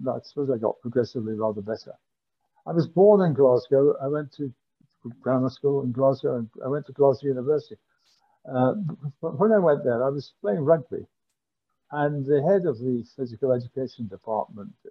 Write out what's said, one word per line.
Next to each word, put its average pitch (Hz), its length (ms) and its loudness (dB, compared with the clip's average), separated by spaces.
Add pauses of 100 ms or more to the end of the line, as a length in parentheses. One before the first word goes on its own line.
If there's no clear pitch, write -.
and 131 80 -6
I 123 160 -4
suppose 139 260 -4
I 123 80 -2
got 110 240 -4
progressively 117 520 -4
rather 107 280 -4
better. - 320 -10 (720)
I 160 60 -6
was 165 160 0
born 196 340 6
in 165 120 2
Glasgow. 135 680 4
I 135 60 -4
went 147 240 -6
to 139 200 -10 (680)
grammar 131 280 0
school 139 360 -2
in 123 80 -2
Glasgow, 135 460 0
and 113 120 -8 (120)
I - 40 -8
went 143 200 -4
to 135 60 -18
Glasgow 139 360 2
University. 131 480 -2 (760)
Uh, 127 220 2 (480)
but 160 160 -6
when 214 140 4
I 214 60 6
went 160 260 2
there, 120 200 0
I 135 40 0
was 143 320 -6
playing 202 180 -2
rugby, 151 480 0 (840)
and 147 340 -2
the 143 160 2
head 180 240 2
of 120 140 -4
the 123 240 -4 (120)
physical 127 360 -2
education 123 560 -6
department 104 640 -8 (180)